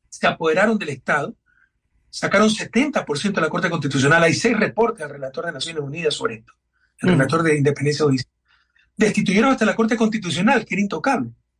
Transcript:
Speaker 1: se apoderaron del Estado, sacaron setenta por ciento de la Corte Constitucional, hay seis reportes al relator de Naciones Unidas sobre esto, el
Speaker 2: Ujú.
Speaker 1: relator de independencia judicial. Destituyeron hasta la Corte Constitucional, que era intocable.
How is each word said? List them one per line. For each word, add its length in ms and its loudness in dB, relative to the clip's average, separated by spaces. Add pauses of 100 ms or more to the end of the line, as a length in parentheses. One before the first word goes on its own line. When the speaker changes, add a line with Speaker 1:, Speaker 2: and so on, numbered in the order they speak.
Speaker 1:
se 180 -4
apoderaron 500 2
del 120 -6
Estado, 460 -4 (760)
sacaron 420 2
setenta 520 -2
por 140 -4
ciento 240 -2
de 60 0
la 20 -2
Corte 200 -2
Constitucional, 540 2
hay 120 4
seis 200 0
reportes 480 0
al 60 -10
relator 380 -10
de 60 -8
Naciones 280 -8
Unidas 320 -4
sobre 220 -6
esto, 180 -20 (460)
el 100 0
Speaker 2:
Ujú. 80 6
Speaker 1:
relator 260 2
de 140 4
independencia 480 0
judicial. 260 0 (640)
Destituyeron 560 2
hasta 140 0
la 100 2
Corte 220 0
Constitucional, 680 0
que 100 -8
era 60 -2
intocable. 500 -4 (280)